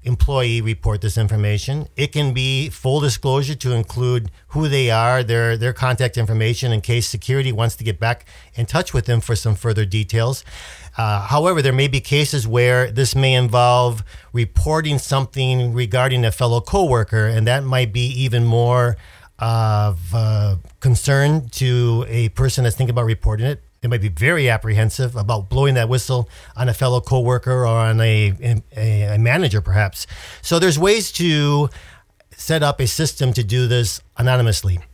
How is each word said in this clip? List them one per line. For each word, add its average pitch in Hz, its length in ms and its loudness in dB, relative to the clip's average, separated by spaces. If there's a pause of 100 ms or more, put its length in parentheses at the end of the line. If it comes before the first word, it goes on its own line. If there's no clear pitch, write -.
employee 123 560 0
report 107 400 -2
this 104 160 -4
information. 107 800 -2
It 143 120 -2
can 143 260 -2
be 135 340 -2
full 131 320 -2
disclosure 139 540 0
to 127 180 -4
include 120 580 -2 (180)
who 151 200 -2
they 135 220 2
are, 120 320 2
their, 117 340 0
their 117 160 -2
contact 127 460 -2
information 113 540 0
in 110 80 0
case 120 260 -2
security 131 460 -2
wants 113 240 -2
to 113 80 -12
get 107 160 -4
back 117 260 -2 (280)
in 117 120 -2
touch - 260 -2
with 123 140 -2
them 117 140 2
for 113 160 -2
some 110 180 0
further 107 300 -2
details. 110 600 -2 (520)
Uh, 104 260 -2
however, 151 400 0
there 135 100 2
may 135 160 2
be 131 120 -2
cases 143 460 0
where 123 440 2
this 123 240 0
may 135 200 2
involve 123 680 2 (300)
reporting 151 680 0
something 131 760 -2
regarding 123 520 0
a 113 80 2
fellow 120 280 0
coworker, 117 680 0
and 113 200 2
that 131 160 2
might 127 300 0
be 123 140 -2
even 123 380 0
more 120 520 2 (420)
of, 107 760 0
uh, 107 420 2 (240)
concern 139 680 2
to 123 580 0
a 113 220 0
person 127 340 0
that's 117 120 0
thinking 127 140 0
about 120 160 0
reporting 110 400 0
it. 143 160 -4 (180)
They 123 80 -4
might 117 120 0
be 101 100 -2
very 131 380 0
apprehensive 113 680 0
about 104 340 -2
blowing 135 240 2
that 117 140 2
whistle 123 400 0 (260)
on 123 140 -2
a 117 60 0
fellow 123 260 0
coworker 123 640 0
or - 20 2
on 113 340 2
a, 107 320 4 (440)
a, 104 380 0
a 107 40 2
manager, 120 420 2
perhaps. 98 460 -2 (340)
So 170 200 0
there's 170 180 2
ways 202 340 2
to 147 560 2 (680)
set 160 260 -2
up 143 160 0
a 131 80 0
system 135 460 -2
to 120 100 -2
do 120 240 0
this 120 340 -2 (160)
anonymously 117 600 0 (160)